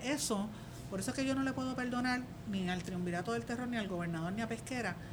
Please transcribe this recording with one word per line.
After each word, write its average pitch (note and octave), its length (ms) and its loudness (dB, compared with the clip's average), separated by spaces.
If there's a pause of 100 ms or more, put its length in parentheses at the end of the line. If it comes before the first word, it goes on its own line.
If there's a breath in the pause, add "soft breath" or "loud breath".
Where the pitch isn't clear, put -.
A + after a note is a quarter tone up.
eso, A3+ 420 2 (420 loud breath)
por F#3+ 120 -2
eso A3 100 0
es - 60 -2
que C4+ 80 2
yo C4+ 100 4
no C4+ 80 2
le C4 80 2
puedo C4 240 -2
perdonar B3 460 2 (280)
ni F#3+ 200 2
al F3+ 140 2
Triunvirato F3+ 500 0
del A#3 100 2
Terror, B3 240 0
ni A#3+ 100 0
al G#3 120 0
gobernador, E3+ 420 0
ni G#3+ 100 0
a A3+ 60 0
Pesquera A3+ 480 -2 (180 loud breath)